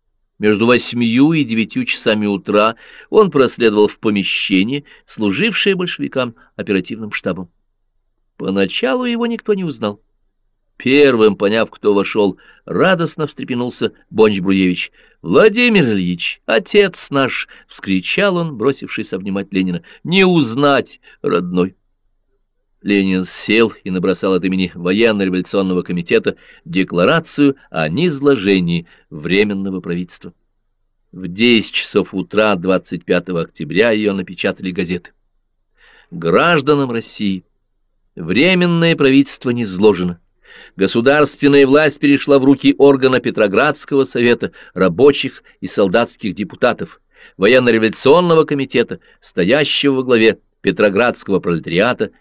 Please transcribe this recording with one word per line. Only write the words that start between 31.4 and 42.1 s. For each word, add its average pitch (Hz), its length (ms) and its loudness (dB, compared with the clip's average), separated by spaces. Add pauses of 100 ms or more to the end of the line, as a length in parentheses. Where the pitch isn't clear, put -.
часов - 420 -4
утра 101 420 0
двадцать 90 480 -4
пятого 87 380 -4
октября 82 480 -2
её 107 240 0
напечатали 92 560 -6
газеты. 87 420 -6 (1000)
«Гражданам 135 800 0
России! 104 520 -6 (720)
Временное 170 800 0
правительство 135 540 0
низложено. 95 720 0 (540)
Государственная 139 880 2
власть 143 340 2
перешла 143 380 2